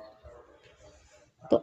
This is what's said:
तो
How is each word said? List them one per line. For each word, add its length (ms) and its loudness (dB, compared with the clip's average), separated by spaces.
तो 180 10